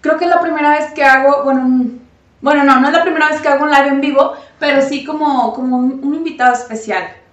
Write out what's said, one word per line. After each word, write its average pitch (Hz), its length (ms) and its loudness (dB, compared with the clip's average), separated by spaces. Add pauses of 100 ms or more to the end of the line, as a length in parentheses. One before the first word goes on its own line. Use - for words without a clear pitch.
creo 320 160 0
que 349 80 -2
es 349 40 0
la 349 120 2
primera 302 300 0
vez 302 200 -2
que 285 120 -2
hago, 277 400 4
bueno, 269 180 0
n-, 254 280 0 (520)
bueno, 285 220 2
no, 262 160 4
no 277 80 2
es 302 40 0
la 339 100 2
primera 311 280 0
vez 302 100 -4
que 302 80 -2
hago 285 160 2
un 302 60 -2
live 277 180 4
en 277 140 0
vivo, 285 320 0 (240)
pero 277 240 2
sí 277 240 -4
como, 285 480 -2
como 254 240 -2
un, 262 240 -2
un 285 120 -2
invitado 302 380 0
especial 214 600 -6 (180)